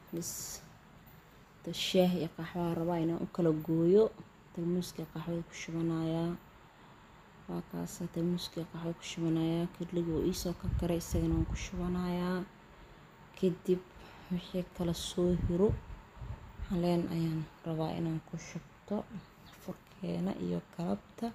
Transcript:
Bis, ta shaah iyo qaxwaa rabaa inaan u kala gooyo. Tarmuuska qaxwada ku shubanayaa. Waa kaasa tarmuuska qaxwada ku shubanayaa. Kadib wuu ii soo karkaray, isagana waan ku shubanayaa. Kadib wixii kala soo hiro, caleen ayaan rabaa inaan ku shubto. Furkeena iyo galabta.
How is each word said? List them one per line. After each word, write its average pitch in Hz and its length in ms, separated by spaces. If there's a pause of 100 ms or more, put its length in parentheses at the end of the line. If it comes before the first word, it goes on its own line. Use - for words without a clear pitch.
Bis, - 280 (1300)
ta 170 80
shaah 180 420
iyo 160 180
qaxwaa 170 420
rabaa 170 240
inaan 165 220
u 180 80
kala 170 240
gooyo. 165 520 (440)
Tarmuuska 175 560
qaxwada 170 400
ku - 100
shubanayaa. 165 760 (1120)
Waa 175 200
kaasa 170 460
tarmuuska 170 540
qaxwada 170 340
ku - 80
shubanayaa. 165 640
Kadib 175 400
wuu 156 160
ii 180 80
soo 180 240
karkaray, 175 400
isagana 165 380
waan 165 100
ku - 120
shubanayaa. 180 840 (960)
Kadib 185 460 (440)
wixii 180 480
kala 170 240
soo - 420
hiro, 175 300 (920)
caleen 175 480
ayaan 165 320 (200)
rabaa 160 340
inaan 165 260
ku - 160
shubto. - 600 (580)
Furkeena 175 800
iyo 175 240 (100)
galabta. 196 680